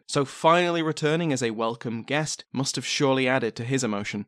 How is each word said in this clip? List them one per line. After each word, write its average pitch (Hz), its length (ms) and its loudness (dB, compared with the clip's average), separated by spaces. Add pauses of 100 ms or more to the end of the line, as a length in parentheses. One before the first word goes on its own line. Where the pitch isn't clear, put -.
so 143 160 0
finally 170 580 4
returning 156 520 0
as 123 100 -2
a 113 80 0
welcome 113 500 -4
guest 147 520 -4
must - 240 -4
have 131 80 -4
surely 135 420 2
added 127 300 0
to 120 80 -6
his 131 180 0
emotion. 104 440 -4